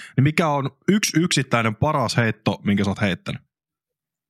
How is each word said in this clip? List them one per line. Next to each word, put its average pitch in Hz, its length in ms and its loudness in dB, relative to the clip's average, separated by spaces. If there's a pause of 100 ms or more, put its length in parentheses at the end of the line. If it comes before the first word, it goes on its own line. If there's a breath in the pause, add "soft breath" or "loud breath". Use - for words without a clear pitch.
(160 loud breath)
niin 127 80 4
mikä 156 240 0
on 143 220 -2 (180)
yksi 196 320 0
yksittäinen 117 560 0
paras 147 400 -2
heitto, 110 480 0
minkä 101 200 0
sä 101 60 0
oot 92 100 -6
heittänyt? - 400 -4 (880)